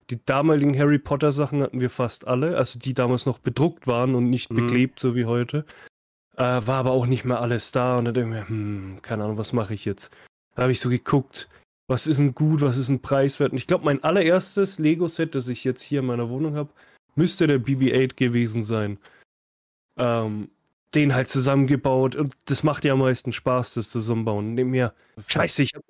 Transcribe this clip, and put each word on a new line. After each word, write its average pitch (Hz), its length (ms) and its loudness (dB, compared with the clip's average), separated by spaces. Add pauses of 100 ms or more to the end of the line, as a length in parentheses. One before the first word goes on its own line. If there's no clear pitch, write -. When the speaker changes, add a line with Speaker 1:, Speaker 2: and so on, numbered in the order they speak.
(120)
Speaker 1:
die 117 120 -8
damaligen 143 540 2
Harry 147 220 4
Potter-Sachen 143 640 0
hatten 127 160 -4
wir 123 100 0
fast - 380 -6
alle, 131 300 0
also 123 200 -2
die 131 160 -6
damals 123 320 0
noch 127 140 -2
bedruckt 139 480 -2
waren 123 260 2
und 123 160 2
nicht 123 220 -2
Speaker 2:
Mhm. 113 60 -4
Speaker 1:
beklebt, 123 420 0
so 123 160 0
wie 120 100 0
heute. 120 400 -2 (720)
Äh, 127 60 0
war 127 340 0
aber 127 140 0
auch 127 160 2
nicht 127 180 0
mehr 123 160 0
alles 120 300 -2
da 123 260 2
und 120 80 0
dann 117 80 0
denk 120 140 0
ich 113 60 -6
mir, 104 140 -8
hm, 101 540 -6
keine 107 220 -6
Ahnung, 107 160 -4
was 107 120 -8
mach 110 200 0
ich 104 140 -8
jetzt? - 260 -6 (440)
Da - 60 -4
hab 127 80 2
ich 123 100 2
so 127 100 -2
geguckt, - 600 -2 (400)
was 127 160 0
ist 156 120 2
denn 143 180 2
gut, 151 260 2
was 131 160 2
ist 131 120 -2
denn 135 120 0
preiswert? 139 500 2
Und 131 60 -2
ich 123 80 -8
glaub, 175 180 0
mein 143 200 0
allererstes 190 720 2
Lego-Set, 160 560 0
das 127 140 -4
ich 123 160 -6
jetzt 127 180 -2
hier 139 200 -4
in 131 40 -2
meiner 120 240 -2
Wohnung 147 260 -4
hab, 147 140 -6 (460)
müsste 165 320 2
der 143 100 4
B 135 180 -2
B 131 160 2
eight 127 240 2
gewesen 120 480 0
sein. 104 360 -4 (1000)
Ähm, 110 520 -2 (440)
den 143 220 4
halt 127 140 -2
zusammengebaut 131 840 2
und 143 200 -4 (100)
das - 180 -2
macht 147 200 0
ja 139 100 2
am 131 60 4
meisten 131 320 0
Spaß, 127 440 -2
das 113 140 -4
zusammenbauen. 110 640 -2
Neben 127 160 0
mir, 127 220 0 (220)
Speaker 2:
Das 104 100 -16
ist - 80 -6
Speaker 1:
"Scheiße, 170 300 0
ich - 100 0
hab 147 160 -18